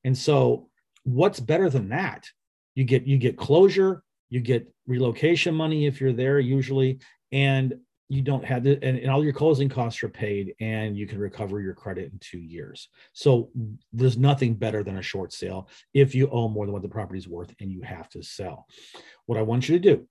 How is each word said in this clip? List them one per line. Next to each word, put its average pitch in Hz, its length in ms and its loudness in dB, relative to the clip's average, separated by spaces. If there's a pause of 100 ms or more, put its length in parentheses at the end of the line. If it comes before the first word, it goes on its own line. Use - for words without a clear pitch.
And 131 120 2
so 131 540 2 (360)
what's 151 340 2
better 156 320 2
than 107 180 0
that? 156 380 -6 (480)
You 131 80 0
get, 127 240 2
you 139 100 4
get 123 180 2
closure, 190 680 4 (260)
you 123 120 -2
get 117 300 -2 (140)
relocation 147 720 0
money 156 320 0
if 135 120 -4
you're 131 140 2
there 131 260 2
usually, 131 600 0 (320)
and 135 420 2 (360)
you 135 120 -2
don't 135 240 -2
have 123 180 -2
the, 139 100 4 (100)
and, 127 160 0
and 127 100 -4
all 143 140 2
your 147 100 0
closing 143 360 2
costs 120 340 -4
are 107 60 -6
paid, 101 500 -6
and 110 360 -4
you 101 120 -8
can 104 100 -10
recover 101 440 -6
your 92 120 -8
credit 92 380 -10
in 95 80 -16
two - 180 -18
years. 82 520 -16 (240)
So 123 360 2 (420)
there's 117 260 2
nothing 135 360 2
better 107 300 -2
than 95 140 -6
a 95 40 -8
short 95 320 -8
sale 92 360 -10 (260)
if 135 180 6
you 131 140 2
owe 120 200 -2
more 104 180 -4
than 104 80 -6
what 95 100 -8
the 98 60 -10
property's 92 380 -10
worth 87 320 -14
and 98 120 -10
you 90 100 -10
have 87 280 -14
to - 120 -16
sell. - 460 -14 (580)
What 110 140 -4
I - 20 0
want 117 260 0
you 170 120 4
to 175 160 6
do - 160 -12